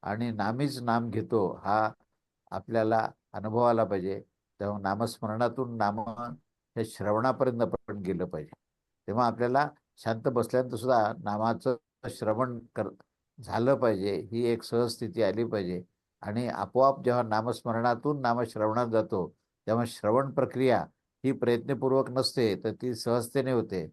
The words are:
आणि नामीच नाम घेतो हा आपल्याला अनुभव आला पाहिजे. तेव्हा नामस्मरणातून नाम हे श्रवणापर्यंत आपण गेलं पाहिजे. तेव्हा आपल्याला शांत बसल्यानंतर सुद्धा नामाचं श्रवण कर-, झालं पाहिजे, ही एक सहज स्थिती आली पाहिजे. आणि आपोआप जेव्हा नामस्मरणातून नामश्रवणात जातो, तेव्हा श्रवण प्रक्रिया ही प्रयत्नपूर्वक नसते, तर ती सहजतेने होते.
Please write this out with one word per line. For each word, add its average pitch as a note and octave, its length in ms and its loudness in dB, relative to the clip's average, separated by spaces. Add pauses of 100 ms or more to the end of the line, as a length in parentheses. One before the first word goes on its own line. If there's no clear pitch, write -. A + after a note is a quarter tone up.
आणि A2+ 300 -4
नामीच A#2+ 500 -2
नाम A#2 280 0
घेतो G#2 540 0
हा G#2+ 280 2 (600)
आपल्याला A2 580 0 (240)
अनुभव A2 300 0
आला A#2 200 6
पाहिजे. G2 400 -2 (360)
तेव्हा G2+ 200 -4
नामस्मरणातून A#2 1000 -2
नाम G#2 220 0 (800)
हे A2+ 80 -2
श्रवणापर्यंत A#2 760 0
आपण G2+ 360 -4
गेलं F2+ 280 -2
पाहिजे. D#2 300 -10 (520)
तेव्हा A#2 200 2
आपल्याला B2 420 2 (280)
शांत A2+ 300 -4
बसल्यानंतर B2 480 0
सुद्धा A2+ 380 2 (100)
नामाचं A2+ 520 0 (340)
श्रवण B2 500 -2 (160)
कर-, G#2 180 -4 (500)
झालं A#2 320 2
पाहिजे, G2+ 560 0
ही A#2 140 -2
एक A#2 180 0
सहज A#2 280 0
स्थिती A2+ 320 -2
आली G2+ 200 2
पाहिजे. F#2 400 -2 (380)
आणि A2 260 -2
आपोआप B2+ 580 2
जेव्हा B2 180 2
नामस्मरणातून A#2 1000 0
नामश्रवणात A#2 680 0
जातो, G#2+ 480 0 (320)
तेव्हा A#2 200 2
श्रवण B2 440 0
प्रक्रिया B2 540 2 (400)
ही C3 60 2
प्रयत्नपूर्वक B2+ 800 2
नसते, B2 540 2
तर A2 80 0
ती B2 240 -4
सहजतेने A#2+ 560 0
होते. G2 420 -2